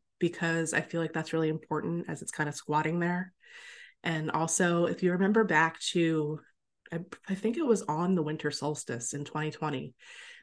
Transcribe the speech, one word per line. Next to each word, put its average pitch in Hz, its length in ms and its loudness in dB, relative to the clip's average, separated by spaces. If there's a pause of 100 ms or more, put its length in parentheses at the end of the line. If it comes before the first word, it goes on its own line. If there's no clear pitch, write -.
(200)
because 165 540 0
I 147 60 2
feel 165 220 -2
like 160 100 -2
that's 160 220 -4
really 160 160 2
important 160 580 -2
as 156 140 -8
it's - 100 -10
kind 151 160 -2
of 147 80 -6
squatting 156 440 0
there. 175 340 -2 (680)
And 156 300 -2
also, 170 540 2
if - 180 0
you 180 80 4
remember 196 320 4
back 165 360 4 (120)
to, 156 480 2 (520)
I, 165 80 -4 (280)
I 190 80 0
think 220 220 0
it 330 80 0
was 214 180 4
on 175 320 2
the 160 80 2
winter 151 280 -2
solstice 139 600 -4
in 143 120 -6
twenty 151 260 -4
twenty, 147 440 -6 (480)